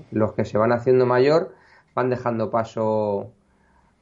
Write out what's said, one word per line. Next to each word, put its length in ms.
los 220
que 100
se 120
van 140
haciendo 340
mayor 480
van 140
dejando 420
paso 800